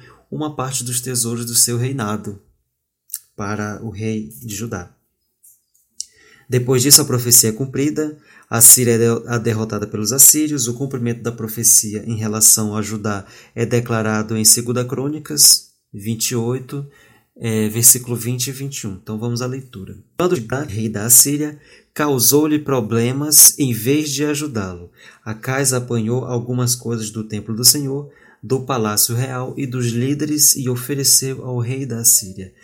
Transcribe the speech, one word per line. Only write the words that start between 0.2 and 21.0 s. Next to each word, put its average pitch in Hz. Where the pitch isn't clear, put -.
uma 147
parte 131
dos 123
tesouros 120
do 117
seu 120
reinado 107
para 104
o 113
rei 107
de 113
Judá. 98
Depois 123
disso, 143
a -
profecia 120
é 107
cumprida, 147
a 117
Síria 117
é -
de-, 117
a 117
derrotada 107
pelos 104
assírios. 147
O 120
cumprimento 120
da 117
profecia 110
em 113
relação 107
a 107
Judá 101
é 117
declarado 110
em 110
segunda 120
Crônicas 143
vinte 110
e 127
oito, 127
é, 110
versículo 120
vinte 123
e 139
vinte 135
e 117
um. 95
Então 107
vamos 120
à 127
leitura. 110
"Quando 180
Judá, 123
rei 110
da 104